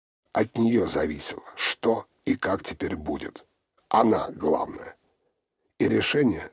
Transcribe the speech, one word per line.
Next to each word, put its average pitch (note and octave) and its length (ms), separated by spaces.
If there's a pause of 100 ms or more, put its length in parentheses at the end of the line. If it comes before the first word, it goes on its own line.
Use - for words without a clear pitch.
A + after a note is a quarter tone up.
(340)
От A2 240
нее A#2 280
зависело, - 580 (120)
что - 500 (200)
и - 100
как - 280
теперь - 320
будет. D2+ 500 (420)
Она A2 440
главная. - 640 (840)
И - 80
решение A2 640